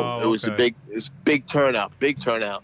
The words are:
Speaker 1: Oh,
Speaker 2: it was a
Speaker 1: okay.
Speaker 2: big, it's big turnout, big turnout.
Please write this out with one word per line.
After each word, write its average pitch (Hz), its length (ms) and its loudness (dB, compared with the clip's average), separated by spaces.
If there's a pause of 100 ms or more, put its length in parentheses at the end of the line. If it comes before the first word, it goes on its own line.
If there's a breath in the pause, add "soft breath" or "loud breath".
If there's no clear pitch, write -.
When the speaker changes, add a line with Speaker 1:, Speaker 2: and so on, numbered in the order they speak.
Speaker 1:
Oh, 120 180 -4
Speaker 2:
it 113 60 0
was 113 160 0
a 117 100 -2
Speaker 1:
okay. 107 40 -8
Speaker 2:
big, 120 180 2 (160)
it's 110 180 -6
big 147 380 -2
turnout, 127 520 0
big 139 220 0
turnout. 110 420 -2